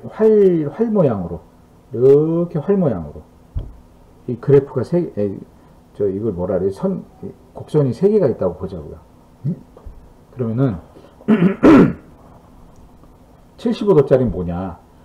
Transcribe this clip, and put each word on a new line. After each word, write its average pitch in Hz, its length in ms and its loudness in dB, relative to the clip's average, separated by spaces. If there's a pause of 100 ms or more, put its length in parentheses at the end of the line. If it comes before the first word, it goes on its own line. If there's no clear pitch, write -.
(100)
활, 196 600 2
활 226 200 -4
모양으로, 104 500 -2 (520)
이렇게 151 680 2
활 196 180 0
모양으로. 101 460 -4 (1040)
이 123 100 -6
그래프가 139 480 2
세, 170 320 -4
에, 101 220 -4 (560)
저 101 120 -2
이걸 101 260 -4
뭐라 90 260 -4
그래요? 95 120 -2
선, 185 360 -6 (480)
곡선이 139 400 -2
세 196 160 2
개가 208 160 2
있다고 95 300 -4
보자고요. 85 420 -14 (480)
음? 165 100 -4 (800)
그러면은 120 420 -2 (500)
<clears throat> 220 760 4 (1600)
칠십오 208 320 0
도짜리는 131 380 2
뭐냐? 87 480 -8 (240)